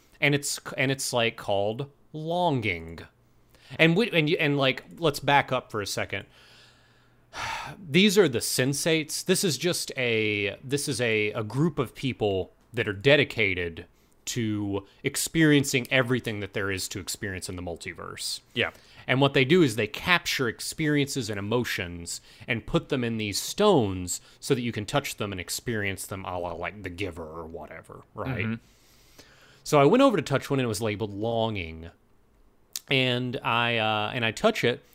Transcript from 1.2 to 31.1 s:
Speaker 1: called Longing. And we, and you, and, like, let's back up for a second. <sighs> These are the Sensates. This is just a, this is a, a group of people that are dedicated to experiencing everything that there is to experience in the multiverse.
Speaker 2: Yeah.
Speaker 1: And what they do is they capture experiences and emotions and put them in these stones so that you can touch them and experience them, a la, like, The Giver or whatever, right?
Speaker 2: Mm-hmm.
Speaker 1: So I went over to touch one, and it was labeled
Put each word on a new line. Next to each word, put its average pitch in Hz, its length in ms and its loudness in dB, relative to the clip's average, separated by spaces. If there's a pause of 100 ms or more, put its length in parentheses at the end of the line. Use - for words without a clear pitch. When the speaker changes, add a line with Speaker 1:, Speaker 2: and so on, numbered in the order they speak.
Speaker 1:
called 110 540 -2 (240)
Longing. 131 880 -2 (760)
And 165 200 6
we, 226 140 2
and 156 180 2
you, 170 100 2
and, 143 180 2
like, 131 280 0 (140)
let's 160 200 0
back 139 320 4
up 123 180 -4
for 107 120 -4
a 98 40 -4
second. 101 400 -6 (1080)
<sighs> - 40 -12 (520)
These 185 280 6
are 190 120 8
the 117 120 0
Sensates. 147 840 0
This 185 200 0
is 151 140 2
just - 400 -2
a, 107 680 0
this 139 240 -2
is 123 140 -2
a, 107 300 2
a 117 120 -4
group 135 340 0
of 127 180 -2
people 101 580 -2 (200)
that 113 140 0
are 104 60 -2
dedicated 98 920 2 (400)
to 104 600 -4 (180)
experiencing 143 840 2
everything 120 500 0
that 98 140 -10
there 98 160 -2
is 92 200 -4
to 104 100 -8
experience 92 500 -8
in 92 60 -8
the 87 80 -8
multiverse. 90 800 -10 (120)
Speaker 2:
Yeah. 104 160 0 (380)
Speaker 1:
And 131 120 2
what 139 140 6
they 139 100 6
do 165 200 6
is 113 120 2
they 110 120 0
capture - 600 0
experiences 139 840 -2
and 101 80 -4
emotions 98 840 -4 (260)
and 117 200 -4
put 165 220 -2
them 127 140 -2
in 117 140 -2
these 104 220 -2
stones 107 840 2 (180)
so - 140 0
that 123 80 -2
you 120 100 -4
can 107 140 -6
touch - 320 -4
them 104 140 -4
and 92 100 -8
experience 101 640 -4
them, 95 200 -10
a 90 120 -6
la, 87 160 -4
like, 87 300 -8
The 92 80 -8
Giver 87 340 -8
or 80 220 -12
whatever, 82 560 -16 (100)
right? 113 320 -4
Speaker 2:
Mm-hmm. 110 80 -4 (1120)
Speaker 1:
So 151 180 4
I 139 40 8
went 233 180 8
over 262 120 6
to 156 60 0
touch 131 300 -2
one, 139 80 0
and 127 60 0
it - 20 0
was 104 140 -2
labeled 104 300 -2